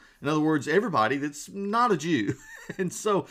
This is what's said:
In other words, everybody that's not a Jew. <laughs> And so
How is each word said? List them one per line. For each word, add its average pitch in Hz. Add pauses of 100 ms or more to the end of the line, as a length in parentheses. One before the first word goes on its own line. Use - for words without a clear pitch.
(220)
In 135
other 151
words, 156
everybody 147
that's 143
not 202
a 170
Jew. 139
<laughs> - (340)
And 180
so 196